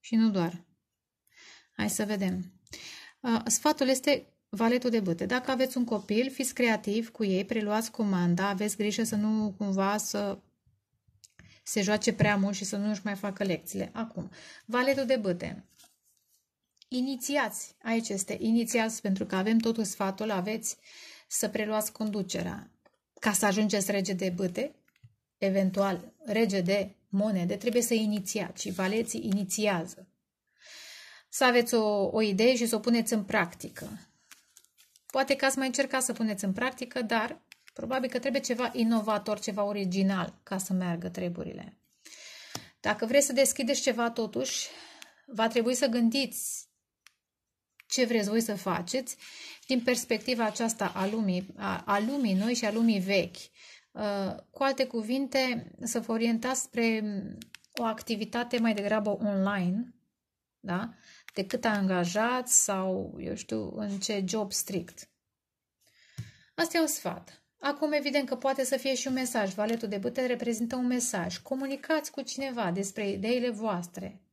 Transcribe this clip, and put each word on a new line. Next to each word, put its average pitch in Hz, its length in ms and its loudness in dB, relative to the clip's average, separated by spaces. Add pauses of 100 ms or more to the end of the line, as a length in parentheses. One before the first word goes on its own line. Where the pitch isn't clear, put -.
și - 140 -6
nu 226 160 6
doar. 170 340 0 (1080)
Hai 208 180 -2
să 214 140 -2
vedem. 190 480 -2 (680)
Uh, 233 260 0
sfatul 277 420 2
este 269 440 2 (160)
valetul 233 420 2
de 226 100 2
bâte. 180 260 0
Dacă 247 240 -2
aveți 262 260 0
un 247 80 2
copil, 226 460 0
fiți 262 240 -4
creativ 226 560 2
cu - 140 -4
ei, 185 200 2
preluați 214 460 0
comanda, 185 580 2
aveți 202 280 -2
grijă 208 260 0
să 220 140 0
nu 214 420 0
cumva 196 380 2
să 202 420 -2 (1200)
se - 200 -2
joace 214 300 2
prea 208 240 4
mult 196 180 2
și 196 100 -6
să 202 120 -4
nu-și 208 280 -2
mai 202 120 -4
facă 196 280 -4
lecțiile. - 480 -4
Acum, - 380 -8 (360)
valetul 254 400 2
de 262 100 4
bâte. 175 480 -4 (1200)
Inițiați, 254 960 -2
aici 226 260 0
este, 196 320 -4
inițiați, 226 600 2
pentru 190 260 0
că 190 100 -2
avem 214 220 4
totul 226 260 2
sfatul, 196 460 -4
aveți 208 460 -2 (520)
să - 200 -2
preluați 214 440 -2
conducerea. 190 800 -4 (500)
Ca 214 120 2
să 202 140 4
ajungeți 202 440 2
rege 196 220 0
de 185 180 0
bâte, 185 440 -2 (640)
eventual 190 760 2 (120)
rege 208 360 2
de 190 340 2 (140)
monede, 196 480 2
trebuie 233 260 2
să 240 120 2
inițiați 208 680 0
și 208 80 -4
valeții 196 560 -2
inițiază. 196 840 0 (1200)
Să - 160 0
aveți 240 300 6
o, 208 380 4
o 220 80 2
idee 220 360 6
și 233 100 2
să 226 100 2
o - 20 2
puneți 233 340 2
în 214 120 2
practică. - 840 -4 (960)
Poate 269 300 2
că 277 80 -2
ați 269 140 4
mai 262 80 0
încercat 269 360 0
să 247 100 -2
puneți 214 320 -2
în 196 80 0
practică, 247 500 -4
dar 226 400 -2 (320)
probabil 254 360 -2
că 262 80 -2
trebuie 269 220 0
ceva 240 340 -2
inovator, 220 640 2
ceva 208 220 -2
original 190 800 0
ca 190 160 -4
să 190 140 -4
meargă 180 360 0
treburile. 175 720 -8 (1000)
Dacă 208 260 0
vreți 277 200 8
să 269 60 -2
deschideți 269 480 2
ceva 233 300 2
totuși, 233 580 -4 (580)
va 226 220 0
trebui 233 260 2
să 247 120 2
gândiți 240 840 0 (1200)
ce 254 140 2
vreți 220 240 2
voi 220 120 2
să 220 140 -2
faceți 190 600 -4 (500)
din 254 160 2
perspectiva 240 600 0
aceasta 220 500 -2
a 190 120 0
lumii, 196 400 0 (100)
a, 190 300 -4
a 202 120 4
lumii 233 360 2
noi 214 200 2
și 233 100 -2
a 208 80 2
lumii 226 280 4
vechi. 185 360 2 (560)
Uh, 202 420 -2 (160)
cu - 120 -4
alte 269 240 2
cuvinte, 254 840 -2 (120)
să 233 180 -2
vă 226 120 -4
orientați 233 480 0
spre 226 420 0 (680)
o 233 120 -6
activitate 226 760 -4
mai 226 160 2
degrabă 208 360 0
online, 196 840 0 (680)
da? 202 340 -4 (400)
Decât 202 300 -2
angajați 208 1000 2
sau, 190 560 -2
eu - 140 -6
știu, - 420 -6
în 202 220 -6
ce 196 280 -2
job 202 260 -2
strict. - 560 -6 (1500)
Asta 330 220 0
e 330 40 4
un 320 60 4
sfat. - 560 -8 (180)
Acum, 285 320 0
evident 285 360 0
că 254 80 -2
poate 269 280 0
să 262 120 0
fie 269 180 0
și 247 120 -4
un 262 60 -2
mesaj. 240 420 0
Valetul 220 340 -2
de 202 100 -4
bâte 240 280 -2
reprezintă 240 500 -2
un 247 100 0
mesaj. 214 520 -2
Comunicați 277 720 -2
cu - 100 -10
cineva 247 500 -4
despre 196 400 -2
ideile 233 400 0
voastre. 196 720 -6 (100)